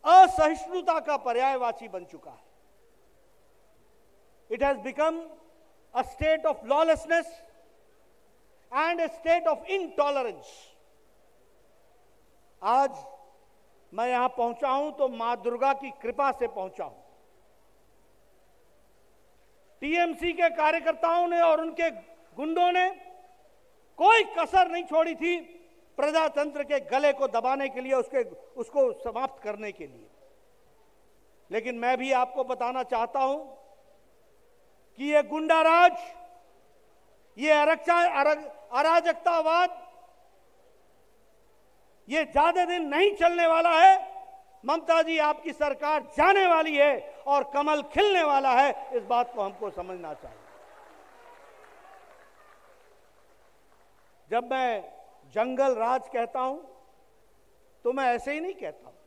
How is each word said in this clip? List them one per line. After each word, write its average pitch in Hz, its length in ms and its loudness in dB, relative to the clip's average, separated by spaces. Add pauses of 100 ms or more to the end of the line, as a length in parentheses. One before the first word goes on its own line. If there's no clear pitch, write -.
असहिष्णुता 349 960 4
का 302 180 -4
पर्यायवाची 247 680 -4
बन 180 160 -12
चुका 151 260 -20
है। 127 60 -20 (2250)
It 226 120 -4
has 277 220 2
become 311 340 -2 (760)
a 247 120 -2
state 311 400 -2
of 302 100 0 (100)
lawlessness 320 600 0 (1500)
and 330 280 0
a 320 100 0
state 339 380 0
of 302 100 0 (140)
intolerance। 285 840 -4 (2000)
आज 262 280 2 (1000)
मैं 233 160 -4
यहां 247 220 0
पहुंचा 240 400 -4
हूं 285 220 -2
तो 277 180 -2
मां 233 340 -4
दुर्गा 240 300 0
की 269 160 -10 (120)
कृपा 262 300 -2
से 247 160 -4
पहुंचा 190 360 -10
हूं। - 160 -16 (2750)
टीएमसी 339 520 -2
के 349 180 2
कार्यकर्ताओं 330 760 0
ने 339 140 0
और 320 180 4
उनके 330 300 -4 (460)
गुंडों 330 360 0
ने 359 160 2 (1120)
कोई 427 340 6
कसर 349 380 2
नहीं 349 140 -6
छोड़ी 330 320 0
थी 349 200 -2 (640)
प्रजातंत्र 294 640 -2
के 285 240 -2
गले 277 240 2
को 277 160 -2
दबाने 262 400 -2
के 254 120 -8
लिए, 262 140 -6
उसके, 254 280 -2 (340)
उसको 254 380 0
समाप्त 240 480 -8
करने 208 300 -8
के 156 140 -16
लिए। 123 200 -20 (1400)
लेकिन 226 260 -6
मैं 240 220 0
भी 262 160 -4
आपको 254 300 -2
बताना 254 400 -4
चाहता 240 360 -4
हूं 269 180 0 (1600)
कि 269 60 -8
ये 294 200 4
गुंडा 320 380 0
राज, 349 340 6 (1400)
ये 285 160 -2
अरक्षा-, 320 640 4
अरा-, 302 360 0 (220)
अराजकतावाद, 330 1080 0 (2250)
ये 294 180 0
ज्यादा 339 400 2
दिन 349 220 -4
नहीं 381 280 2
चलने 339 300 2
वाला 330 260 4
है। 370 220 8 (680)
ममता 330 380 0
जी, 320 180 -2
आपकी 302 340 -2
सरकार 294 480 -2 (140)
जाने 381 300 6
वाली 320 300 2
है 285 500 2
और 277 280 0
कमल 294 280 0 (100)
खिलने 381 320 2
वाला 277 280 2
है, 262 180 6 (220)
इस 240 120 -4
बात 240 300 -2
को 214 80 -4
हमको 196 300 -8
समझना 180 420 -12
चाहिए। - 300 -20 (3750)
जब 240 140 0
मैं 247 380 -2 (520)
जंगल 254 400 0
राज 247 340 -2
कहता 233 320 -4
हूं 262 160 -4 (1300)
तो 240 80 -2
मैं 269 140 -4
ऐसे 240 260 -2
ही 302 80 -6
नहीं 370 140 -8
कहता - 320 -14
हूं। - 80 -20 (120)